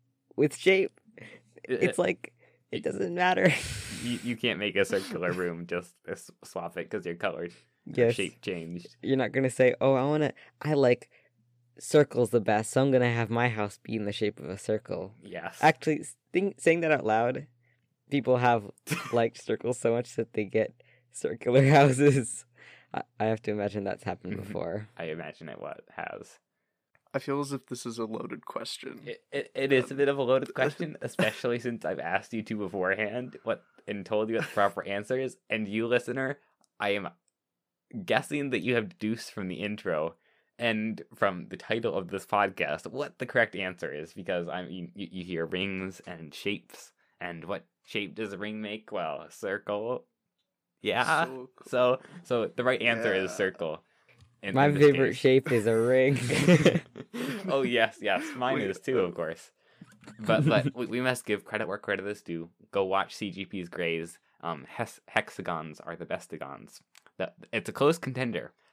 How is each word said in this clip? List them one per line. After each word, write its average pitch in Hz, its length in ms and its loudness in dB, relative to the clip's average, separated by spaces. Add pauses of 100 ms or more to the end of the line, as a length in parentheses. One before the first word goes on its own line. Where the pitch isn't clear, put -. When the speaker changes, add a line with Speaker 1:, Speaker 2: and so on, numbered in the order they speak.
(360)
Speaker 1:
with 143 200 2
shape, 190 440 2 (160)
Speaker 2:
It, - 680 -8
Speaker 1:
it's - 160 2
Speaker 2:
it, - 20 4
Speaker 1:
like, 175 320 -2 (380)
it - 60 -6
Speaker 2:
it - 80 -8
Speaker 1:
doesn't - 320 -2
matter. 180 360 4 (260)
<laughs> - 260 -10
Speaker 2:
you, 120 180 -4
you 117 140 -2
can't 110 240 0
make 98 160 -2
a 98 80 6
circular 92 480 -2
room, 87 340 -4
just, 87 260 -6 (160)
uh, 87 40 -6
s-, - 180 -12 (140)
swap 85 320 -8
it 85 120 -6
'cause 98 160 -6
you're 85 120 -6
colored. 87 360 -6 (340)
Your 127 200 2
Speaker 1:
Yes. 117 80 4
Speaker 2:
shape 92 280 -6
changed. 87 600 -8
Speaker 1:
You're 131 140 0
not 127 160 0
gonna 131 180 0
say, 127 300 4
"Oh, 135 140 6
I 131 100 4
wanna, 151 300 2 (280)
I 151 120 0
like 127 360 4 (680)
circles 131 500 4
the 120 100 4
best, 107 300 2
so 131 100 2
I'm 139 120 4
gonna 123 200 6
have 117 160 0
my 117 200 2
house 107 340 -4
be 110 140 -6
in 107 80 -4
the 101 80 -4
shape 104 260 -2
of 69 100 -10
a 92 80 -6
circle." 101 640 -4
Speaker 2:
Yes. 85 400 -10
Speaker 1:
Actually, 156 420 2
s-, - 120 -16 (180)
think, 190 280 -2
saying 170 220 4
that 160 100 2
out 143 120 0
loud, 117 440 0 (640)
people 127 260 2
have 120 340 4 (160)
Speaker 2:
<laughs> - 280 -8
Speaker 1:
liked 117 280 0
circles 120 360 -2
so 117 140 2
much 120 220 -2
that 113 200 -6
they 107 100 0
get 107 280 0 (380)
circular 127 560 4
<laughs> 135 40 8
houses. 139 760 6 (480)
I, - 100 -6 (160)
I 101 60 0
have 110 180 0
to - 80 -4
imagine 104 320 -2
that's 98 220 -6
happened 95 300 -8
Speaker 2:
Mm-hmm. 98 100 -6
Speaker 1:
before. 104 520 -6
Speaker 2:
I - 80 -10
imagine 80 440 -10
it 65 120 -12
wa-, 71 120 -10 (240)
has. - 420 -12 (760)
Speaker 3:
I 139 40 -2
feel 139 220 -2
as 139 120 -6
if 139 140 -6
this - 200 -10
is 117 120 -8
a 117 60 -4
loaded 113 400 -8
question. - 600 -10
Speaker 2:
It, - 160 -12 (100)
it, 139 220 -6
it 139 180 0
is 127 180 6
a 143 40 -8
bit 139 140 2
of 139 100 2
a 139 40 0
loaded 131 320 2
Speaker 3:
<laughs> 139 60 -2
Speaker 2:
question, 151 400 -2
especially 120 600 0
since 117 260 -4
I've 87 120 -2
asked 85 360 -4
you 110 80 -2
two 110 160 -6
beforehand 101 840 -2
what, 110 220 -4 (240)
and 104 160 -6
told 107 240 0
you 113 80 0
what 107 80 -2
the - 80 -10
proper 101 340 2
answer 104 320 -4
is. 131 200 -6 (100)
And 110 180 -2
you, 110 220 -2
listener, 123 500 0 (400)
I 202 120 0
am - 180 -2 (960)
guessing 143 460 0
that 117 100 0
you 117 140 0
have 107 160 0
deduced 107 420 -6
from 98 160 -8
the 90 80 -6
intro 85 600 -4 (420)
and 110 420 -2 (160)
from 92 320 -2
the 92 80 -12
title 113 400 -4
of 92 120 -4
this 95 180 -8
podcast 95 640 0
what 131 260 -10
the 131 80 -8
correct 117 300 0
answer 90 360 -6
is, 76 200 -10
because 90 340 -4
I 82 200 -6
mean, 87 280 -12
you, 98 160 -10
you 90 140 -10
hear 82 220 -4
rings 95 600 -6
and 82 280 -14
shapes, - 580 -8 (280)
and 85 260 -10
what 95 180 -8 (220)
shape 101 300 -6
does 107 160 -6
a 95 60 -8
ring 107 240 -8
make? 107 280 -10
Well, 80 300 -6
a 80 100 -18
circle. 104 760 -4 (760)
Yeah. 127 460 0
Speaker 3:
Circle. 131 240 -12 (180)
Speaker 2:
So, 127 300 4 (260)
so 120 220 0 (100)
the 123 80 -2
right 127 180 2
answer 117 320 2
is 95 160 0
Speaker 3:
Yeah. - 60 -10
Speaker 2:
circle. 85 460 -2 (600)
In, 101 120 -4
Speaker 1:
My 135 120 6
Speaker 2:
in 147 80 4
this 139 80 2
Speaker 1:
favorite 135 280 8
Speaker 2:
case. 120 80 -6
Speaker 1:
shape 131 340 6
is 110 140 4
a 113 100 4
ring. 127 480 4
Speaker 2:
<laughs> 123 40 -2 (1200)
Oh, 139 160 0
yes, 117 380 2
yes. 98 220 0 (140)
Mine 123 200 -2
Speaker 3:
Wait, 104 140 -2
Speaker 2:
is 95 100 -8
too, 131 200 0
Speaker 3:
uh, - 20 4
Speaker 2:
of 87 120 -2
course. 82 360 -8 (680)
But, 110 280 2
but 123 280 2
Speaker 1:
<laughs> - 0 -
Speaker 2:
we, 123 120 -6
we 120 160 -4
must 127 240 0
give 104 180 -2
credit 107 240 -6
where 101 100 -6
credit 95 280 -4
is 104 160 -8
due. 85 260 -8 (240)
Go 98 120 2
watch 95 300 0
C 104 160 -6
G 95 140 -10
P's 90 240 -8
Greys. 85 500 -4 (240)
Um, 76 260 -8
hes-, - 300 -10 (100)
hexagons 82 720 -4
are 85 140 -12
the 82 120 -12
best-agons. 71 760 -10 (380)
The, - 140 -4 (200)
it's 110 160 -4
a 110 40 -6
close 160 260 2
contender. 123 540 -6 (200)